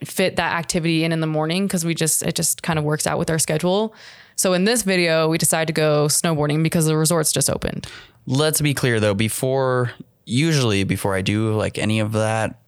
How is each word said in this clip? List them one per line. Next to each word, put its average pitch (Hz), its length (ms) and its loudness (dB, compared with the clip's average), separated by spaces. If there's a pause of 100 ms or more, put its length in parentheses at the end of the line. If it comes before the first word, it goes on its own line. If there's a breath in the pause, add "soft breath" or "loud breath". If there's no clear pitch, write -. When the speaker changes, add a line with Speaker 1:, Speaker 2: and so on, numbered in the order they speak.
Speaker 1:
fit - 320 -2
that 170 160 -2
activity 165 500 0
in, 165 80 0
in 160 80 0
the 160 80 -2
morning 160 400 0
'cause 180 160 -2
we 165 100 0
just, 160 300 -2
it 170 120 -2
just - 280 -4
kind 160 160 -2
of 147 60 0
works 151 220 -2
out 156 120 -2
with 170 100 -2
our 160 100 0
schedule. 180 540 0 (420 loud breath)
So 185 180 2
in 180 120 2
this 226 180 2
video, 170 460 2
we 165 100 0
decided 160 280 0
to 160 60 -2
go 151 340 2
snowboarding 147 540 0
because 160 240 2
the 156 100 2
resorts 160 360 0
just - 180 0
opened. - 380 -4 (400 loud breath)
Speaker 2:
Let's 151 340 2
be 147 140 2
clear 120 240 2
though, 104 160 4
before, 127 800 0 (320)
usually 123 580 2
before 98 320 0
I 95 60 -2
do, 107 340 0
like, 95 240 -2
any 110 200 0
of 107 120 -2
that 110 560 -2